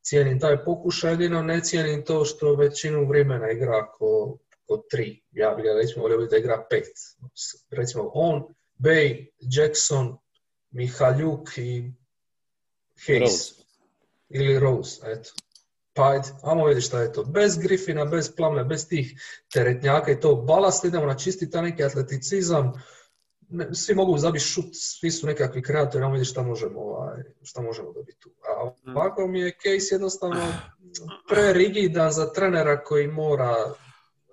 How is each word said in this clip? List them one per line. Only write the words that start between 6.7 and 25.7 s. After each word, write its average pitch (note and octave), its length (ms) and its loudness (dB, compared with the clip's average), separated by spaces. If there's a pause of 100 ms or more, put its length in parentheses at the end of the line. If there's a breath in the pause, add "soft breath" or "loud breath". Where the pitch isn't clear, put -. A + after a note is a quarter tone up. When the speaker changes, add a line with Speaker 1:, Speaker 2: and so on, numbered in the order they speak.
Speaker 1:
Recimo A#2+ 440 -6
on, D#3 300 0 (360)
Bey, C#3+ 480 2 (120)
Jackson, B2+ 760 0 (540)
Mihaljuk C3 840 -2
i B2 340 -8 (1160)
Hayes. C3 120 4
Speaker 2:
Rose. A2 340 0 (760)
Speaker 1:
Ili C3+ 300 2
Rose, C3 420 0 (100)
eto. - 180 -12 (640)
Pa - 160 2
ajde, C3+ 180 0 (160)
ajmo D#3+ 220 2
vidjeti C3 220 4
šta A#2+ 140 -2
je A2+ 120 -2
to. G#2+ 100 -4
Bez F3+ 340 2
Griffina, E3 480 0
bez D#3 300 -2
Plumlee, D3+ 280 2
bez D3+ 240 -4
tih C#3+ 340 -4 (320 loud breath)
teretnjaka C3+ 580 2
i B2+ 80 0
tog C3+ 280 4
balasta, F#3 400 4
idemo E3 180 0
na C#3 120 0
čisti F#3 320 -4
taj E3 120 -2
neki E3+ 220 -2
atleticizam. C#3 880 0 (840 loud breath)
Ne, E3 220 -8
svi - 200 -2
mogu F#3 220 2
zabiti D#3 280 0
šut, - 280 -4
svi - 380 -6
su - 160 -6
nekakvi C#3 360 -2
kreatori, C#3+ 400 0